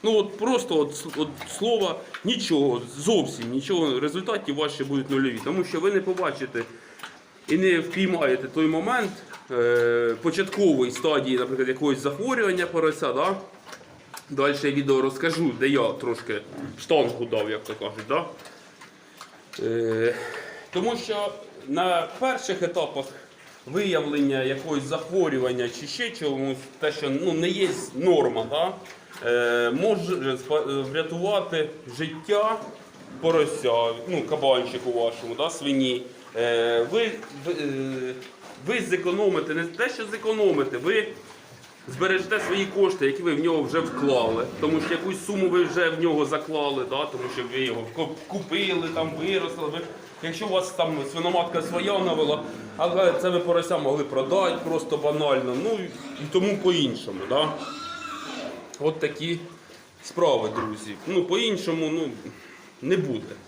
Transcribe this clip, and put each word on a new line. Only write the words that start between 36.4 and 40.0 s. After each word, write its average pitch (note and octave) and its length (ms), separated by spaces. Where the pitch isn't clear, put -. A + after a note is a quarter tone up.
ви, A3 200
ви, F3 80
е, C3+ 600
ви A#3 140
зекономите, F3 720
не E3+ 100
те, G#3 260
що - 160